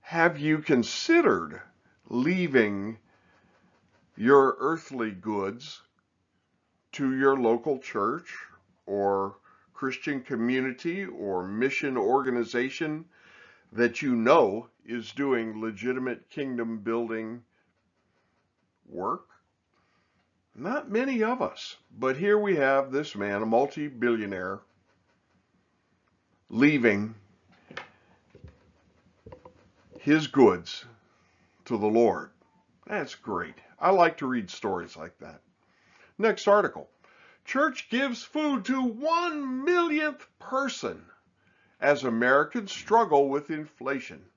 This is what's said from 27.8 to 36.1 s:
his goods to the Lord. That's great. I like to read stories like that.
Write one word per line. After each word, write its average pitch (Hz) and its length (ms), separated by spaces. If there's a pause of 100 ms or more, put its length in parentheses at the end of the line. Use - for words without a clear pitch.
his 151 300
goods 92 580 (800)
to 120 100
the 104 100
Lord. 110 440 (560)
That's 175 280
great. 85 420 (220)
I 175 120
like 180 280
to 139 80
read 120 220
stories 90 480
like 80 220
that. - 240 (720)